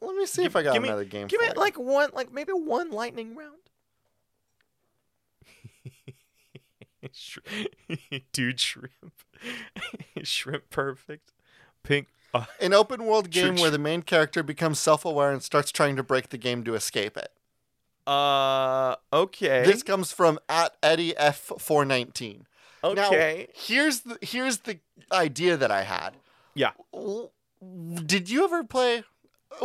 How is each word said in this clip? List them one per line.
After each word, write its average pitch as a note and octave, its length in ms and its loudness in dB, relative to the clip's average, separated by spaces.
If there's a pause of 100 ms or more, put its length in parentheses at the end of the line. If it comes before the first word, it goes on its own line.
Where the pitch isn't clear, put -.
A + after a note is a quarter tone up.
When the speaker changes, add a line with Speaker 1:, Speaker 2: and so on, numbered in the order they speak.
Speaker 1:
Let F#4 140 -8
me G4 100 -2
see - 160 -4
Speaker 2:
Gi-, F4+ 60 2
Speaker 1:
if - 80 -4
I E3+ 80 2
got C#3 100 2
Speaker 2:
give A#2 80 2
me, - 80 -2
Speaker 1:
another G#2 160 -4
game G2+ 220 -10
Speaker 2:
give A4 120 -2
Speaker 1:
for A#4 60 0
Speaker 2:
me, A4+ 100 0
Speaker 1:
you. - 60 -2
Speaker 2:
like, G4 160 -2
one, C#4 360 0
like, B3+ 180 -8
maybe D4+ 220 -8
one D#4+ 380 -2
lightning A3+ 440 -8
round. D4+ 220 -20 (2250)
<laughs> C3 60 -20 (1200)
Sh-, - 260 -18 (500)
<laughs> - 440 -12
dude B2 280 -2
shrimp. - 540 -8 (500)
<laughs> - 600 -14
Shrimp - 460 -6
perfect. C#3 640 -8 (500)
Pink, C#3+ 240 -2 (260)
uh, A#2 120 -2 (160)
Speaker 1:
An F#3 120 2
open G#3+ 320 4
world G#3+ 240 2
game F3+ 260 2
Speaker 2:
church. F3+ 60 2
Speaker 1:
where E3 80 6
the D3 80 2
main D#3 240 -2
character D#3+ 400 2
becomes D3+ 380 -2
self-aware D3 520 2
and C3+ 120 -4
starts - 280 0
trying C#3+ 260 2
to C3 60 0
break C3 260 0
the C3+ 80 -10
game A#2+ 260 -2
to A2+ 120 -2
escape G#2 420 -2
it. - 140 -10 (760)
Speaker 2:
Uh, C3+ 880 2 (160)
okay. D3+ 540 2
Speaker 1:
This G3+ 180 6
comes F#3+ 280 -2
from D#3+ 280 4 (100)
at E3 320 2
Eddie E3 360 4
F D3 420 2
four D3 260 2
nineteen. B2 600 -4 (360)
Now, G3+ 240 2
Speaker 2:
Okay. D#3+ 460 2
Speaker 1:
here's C4 480 0
the, A#3+ 200 -12
here's B3 380 -2
the G3 200 -10 (320)
idea E3+ 440 2
that C3 160 2
I G2 120 2
had. F#2 280 -6 (420)
Speaker 2:
Yeah. A#2+ 180 2 (220)
Speaker 1:
W-, - 360 -8 (760)
did F#3 240 0
you C4+ 140 2
ever E4+ 220 0
play, A#3+ 380 0 (600)